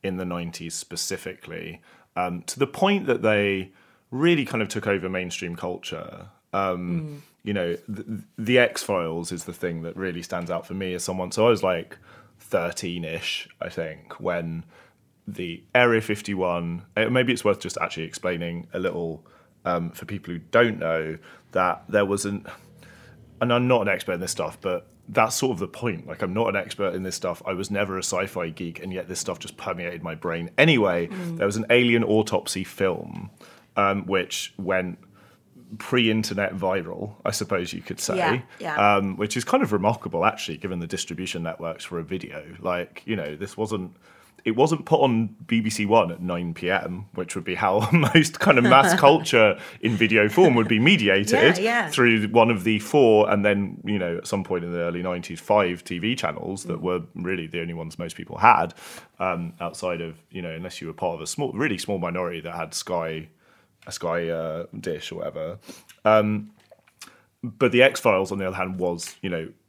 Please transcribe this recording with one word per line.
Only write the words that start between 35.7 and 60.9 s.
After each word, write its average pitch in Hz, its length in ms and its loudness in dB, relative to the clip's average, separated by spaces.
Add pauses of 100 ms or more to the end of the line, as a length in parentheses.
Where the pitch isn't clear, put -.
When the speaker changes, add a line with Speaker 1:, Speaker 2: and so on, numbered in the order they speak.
Speaker 1:
pre-internet 107 760 0
viral, 95 600 -4 (100)
I 104 60 0
suppose 92 420 -4
you 90 80 -10
could - 180 -12
say. 185 180 -4
Speaker 2:
Yeah, 156 240 0 (180)
yeah. 104 380 2
Speaker 1:
Um, 98 200 -2
which 104 200 -2
is 120 60 -4
kind 269 200 2
of 101 80 -2
remarkable, 98 540 0
actually, - 320 -2
given 92 220 -8
the 82 80 -8
distribution 87 560 -8
networks 82 420 -8
for 87 140 -6
a 82 40 -8
video. 80 400 -10 (160)
Like, 87 460 -4
you 113 100 -4
know, 76 200 -6
this 98 200 -12
wasn't, 101 400 -6 (500)
it 113 100 0
wasn't 156 300 4
put 156 160 4
on 113 340 2 (100)
B 113 140 2
B 110 100 0
C 107 160 -2
One 101 260 4
at 85 100 -10
nine 87 320 -4
P 87 180 -2
M, 95 420 -2
which 92 220 -6
would 90 80 -6
be 90 120 -4
how 107 340 2
<laughs> 151 260 4
most 156 240 6
kind 147 180 6
of 120 60 6
mass 165 360 8
Speaker 2:
<laughs> - 0 -
Speaker 1:
culture 139 600 6 (220)
in 113 140 0
video 107 340 6
form 160 260 8
would 113 140 4
be 107 100 4
mediated 117 800 6
Speaker 2:
Yeah, 190 60 -2
yeah. 226 260 0
Speaker 1:
through 117 400 4
one 113 200 6
of 101 140 0
the 110 160 2
four, 107 500 6
and 104 160 2
then, 101 380 0
you 104 160 0
know, 85 180 -2
at - 100 -10
some 98 160 -2
point 87 200 -4
in 87 80 -8
the 87 80 -4
early 87 240 -4
nineties, 90 360 -6
five 92 440 2
T 90 160 -6
V 110 160 -2
channels 82 480 -6
that 85 160 -6
Speaker 2:
Mm. - 20 -10
Speaker 1:
were 90 200 -2 (140)
really 87 320 -6
the 85 140 -6
only 85 140 -8
ones 80 240 -12
most 85 160 -8
people - 220 -14
had, 95 360 6 (460)
um, 85 400 -4
outside 87 420 -4
of, 82 160 -10 (140)
you 92 100 -10
know, 85 100 -8
unless 85 300 -12
you 80 60 -10
were 80 60 -10